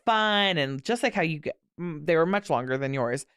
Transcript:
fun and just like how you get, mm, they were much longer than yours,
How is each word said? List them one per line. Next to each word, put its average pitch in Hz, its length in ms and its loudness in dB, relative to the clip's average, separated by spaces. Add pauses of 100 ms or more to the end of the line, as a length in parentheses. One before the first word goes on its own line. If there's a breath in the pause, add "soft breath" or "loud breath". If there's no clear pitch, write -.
fun 208 520 2
and 135 260 -2
just 240 200 -2
like 247 100 0
how 196 80 0
you 160 180 -2
get, - 180 -8 (220)
mm, 160 260 -8
they 165 120 4
were 165 80 6
much 202 240 -2
longer 127 280 0
than 135 160 -2
yours, 127 320 -2 (120)